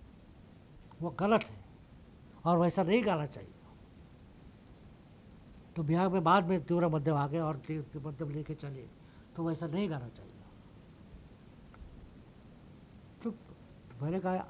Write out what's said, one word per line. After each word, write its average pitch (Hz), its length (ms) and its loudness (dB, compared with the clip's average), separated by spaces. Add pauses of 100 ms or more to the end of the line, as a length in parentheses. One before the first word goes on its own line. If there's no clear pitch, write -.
(1040)
वो 170 80 -4
गलत 208 340 4
है - 200 -14 (800)
और 170 140 6
वैसा 175 240 4
नहीं 202 240 4
गाना 160 200 2
चाहिए। - 260 -14 (2250)
तो 165 60 0
बिहार 170 260 4
में 180 160 2
बाद 180 200 8
में 170 200 2
तीव्र 175 240 4
मध्यम 151 280 2
आ 143 100 2
गए 147 120 -2
और 156 180 -2
ती-, 156 280 -8
तीव्र 147 240 -10
मध्यम 147 220 -6
लेके 151 240 -6
चले, 135 340 -12 (480)
तो 165 80 -2
वैसा 165 220 -2
नहीं 180 240 -2
गाना 127 180 -6
चाहिए। - 240 -18 (3000)
तो 233 120 -4 (680)
मैंने 170 180 -2
कहा, 185 140 0 (160)